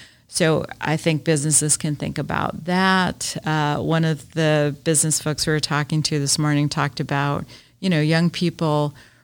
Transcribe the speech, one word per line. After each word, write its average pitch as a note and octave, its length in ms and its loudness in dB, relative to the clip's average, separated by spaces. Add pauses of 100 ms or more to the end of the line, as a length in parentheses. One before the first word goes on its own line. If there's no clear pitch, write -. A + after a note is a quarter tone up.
(300)
So D#3+ 360 2 (160)
I D#3 160 -2
think D#3 260 0
businesses D3+ 540 2
can D3+ 180 -4
think C#3+ 220 -6
about - 480 -4
that. F#3 800 2
Uh, D3+ 320 0
one D#3+ 280 2
of D#3+ 260 -2
the D3+ 520 2
business D#3+ 380 0
folks D3+ 240 -2
we D#3+ 80 0
were D3+ 60 0
talking D3 440 -2
to D#3 140 -2
this C#3 220 -2
morning D3 300 2
talked C#3+ 300 -4
about, C#3+ 460 -2 (340)
you F#3 100 -2
know, D#3+ 120 2
young D#3+ 300 2
people D3+ 640 -2 (280)